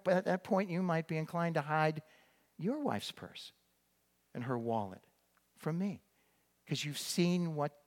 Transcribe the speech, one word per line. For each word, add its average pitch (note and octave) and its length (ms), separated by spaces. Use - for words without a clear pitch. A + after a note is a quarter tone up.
at F#3 180
that F#3 180
point, G3 280
you E3+ 100
might E3 260
be E3 100
inclined E3+ 380
to D3+ 60
hide D#3 400
your A#3 220
wife's A#2 320
purse - 400
and B2 120
her B2+ 120
wallet A2+ 460
from D#3+ 180
me, F#3+ 240
'cause D3 160
you've D3 140
seen F3 560
what D3 340